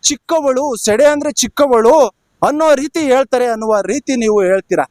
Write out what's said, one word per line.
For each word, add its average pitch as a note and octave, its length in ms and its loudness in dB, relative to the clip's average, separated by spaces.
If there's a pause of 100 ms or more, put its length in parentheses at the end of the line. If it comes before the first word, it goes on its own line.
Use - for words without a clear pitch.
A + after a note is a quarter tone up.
ಚಿಕ್ಕವಳು, C#4 720 -2 (100)
ಸೆಡೆ A3 200 2
ಅಂದ್ರೆ D4 260 0
ಚಿಕ್ಕವಳು B3+ 760 2 (400)
ಅನ್ನೋ D4+ 280 2
ರೀತಿ C#4+ 240 -6
ಹೇಳ್ತಾರೆ C4 480 0
ಅನ್ನುವ A3 340 -2
ರೀತಿ C4 340 -4
ನೀವು A3 260 0
ಹೇಳ್ತೀರಾ. F3+ 500 0